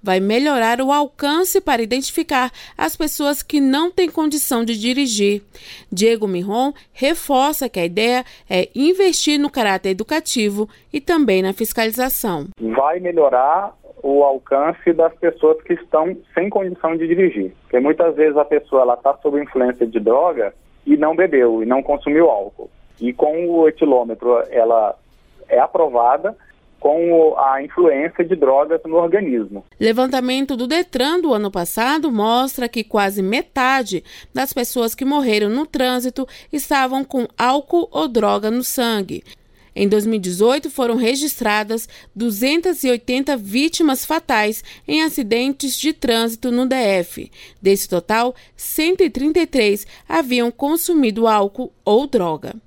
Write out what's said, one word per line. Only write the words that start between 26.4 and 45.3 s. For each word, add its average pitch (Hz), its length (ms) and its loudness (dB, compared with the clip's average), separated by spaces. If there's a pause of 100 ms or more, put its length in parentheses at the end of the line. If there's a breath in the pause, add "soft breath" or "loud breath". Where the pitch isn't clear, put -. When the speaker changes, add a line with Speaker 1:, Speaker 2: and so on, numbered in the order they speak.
Speaker 2:
com 165 320 2
o, 160 280 4
a 135 240 0
influência 156 600 0
de 175 140 -2
drogas 151 480 2
no 160 120 -2
organismo. 156 680 -2 (160)
Speaker 1:
Levantamento 254 720 -2
do 247 120 -6
detran 311 540 -2
do 320 120 0
ano 208 180 -2
passado 254 600 -2
mostra 240 560 0
que 233 160 -6
quase 202 380 -2
metade 254 840 -2 (300 loud breath)
das 262 180 -4
pessoas 240 420 -4
que 262 120 -6
morreram 240 420 0
no 254 160 -2
trânsito 254 640 -2 (240 loud breath)
estavam 269 500 -2
com 262 240 -4 (120)
álcool 277 520 0
ou 311 180 -2
droga 214 420 0
no 240 120 -2
sangue. 220 640 -4 (500 soft breath)
Em 202 140 0
dois 208 160 2
mil 220 120 0
e 208 40 -2
dezoito, 214 480 0
foram 233 280 -2
registradas 226 920 -2 (260 loud breath)
duzentas 262 680 -2
e 254 60 2
oitenta 254 440 -2
vítimas 269 720 0
fatais 220 580 -2 (240 loud breath)
em 302 160 0
acidentes 269 760 -2